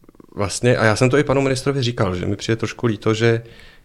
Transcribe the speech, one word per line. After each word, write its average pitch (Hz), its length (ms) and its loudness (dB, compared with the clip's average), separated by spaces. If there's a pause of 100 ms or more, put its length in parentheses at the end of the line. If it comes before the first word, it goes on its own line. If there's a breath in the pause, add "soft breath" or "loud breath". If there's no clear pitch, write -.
(340)
vlastně, 117 420 0
a 107 80 2
já 107 120 4
jsem 127 140 2
to 131 80 4
i 147 60 2
panu 139 160 0
ministrovi 135 420 -2
říkal, 120 320 -2
že 90 120 -4
mi 101 100 -2
přijde 113 200 -4
trošku - 300 -6
líto, 110 280 0
že, 113 280 2 (420 loud breath)